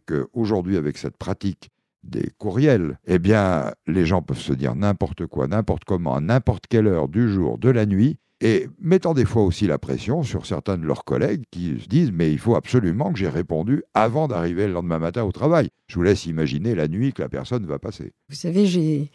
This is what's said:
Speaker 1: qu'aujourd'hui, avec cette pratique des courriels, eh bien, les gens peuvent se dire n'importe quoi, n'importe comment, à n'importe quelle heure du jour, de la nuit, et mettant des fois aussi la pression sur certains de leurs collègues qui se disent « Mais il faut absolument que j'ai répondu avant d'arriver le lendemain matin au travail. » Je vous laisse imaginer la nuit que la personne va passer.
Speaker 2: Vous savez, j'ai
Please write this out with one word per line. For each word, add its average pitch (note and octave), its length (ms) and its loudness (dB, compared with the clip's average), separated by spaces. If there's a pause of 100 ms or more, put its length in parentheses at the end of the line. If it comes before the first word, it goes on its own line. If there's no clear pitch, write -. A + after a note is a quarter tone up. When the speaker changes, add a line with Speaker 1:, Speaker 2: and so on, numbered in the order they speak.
Speaker 1:
qu'aujourd'hui, F#2+ 720 -2
avec D2 220 -2
cette - 180 -8
pratique - 540 -8 (340)
des - 340 -6
courriels, G#2 680 2
eh F2+ 120 6
bien, F2+ 520 4 (160)
les E2+ 180 2
gens F2 160 2
peuvent C#2 160 -4
se - 160 -4
dire B1+ 220 -2
n'importe F2 520 -2
quoi, C#2 200 -2
n'importe G2 380 -2
comment, E2+ 300 -2
à C#2+ 60 -2
n'importe G#2+ 460 0
quelle A2 200 4
heure E2 200 2
du G#2+ 240 0
jour, D#2+ 260 0
de A#2+ 120 2
la A#2 160 4
nuit, G#2 340 2 (200)
et A2+ 280 2 (120)
mettant F3 360 2
des B2+ 100 2
fois A2 180 2
aussi F#2+ 220 0
la D2+ 140 2
pression G#2 420 -4
sur - 240 -6
certains F#2 320 -4
de D#2+ 80 -6
leurs C#2+ 200 -4
collègues D2 440 -2
qui E2+ 300 -6
se - 80 -16
disent « C#3+ 260 2
Mais E2 180 2
il D2 60 0
faut A2 180 2
absolument A2+ 560 0
que C#3 60 -4
j'ai F#2+ 120 -2
répondu E2+ 520 -2 (140)
avant A#2 320 2
d'arriver F2 400 -2
le F#2+ 60 -2
lendemain E2+ 260 -2
matin F2 240 -2
au G2 80 -2
travail. » D3 380 0 (180)
Je - 80 -10
vous F2 80 0
laisse G2 240 2
imaginer D#2+ 480 -2
la D#2 120 0
nuit G#2+ 260 -2
que F2+ 100 -6
la C2+ 60 -6
personne F#2 360 -6
va D2 140 -6
passer. D#2 320 -12 (180)
Speaker 2:
Vous C#3+ 60 -16
savez, F3+ 320 0
j'ai D#3 480 0